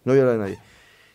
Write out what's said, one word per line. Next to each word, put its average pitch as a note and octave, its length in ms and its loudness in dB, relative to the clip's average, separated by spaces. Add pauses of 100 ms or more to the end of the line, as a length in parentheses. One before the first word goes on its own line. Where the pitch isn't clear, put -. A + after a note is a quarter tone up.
No B2 100 0
voy C#3 60 4
a - 40 4
hablar B2 140 0
de G#2+ 60 -6
nadie. F#2+ 160 -10 (560)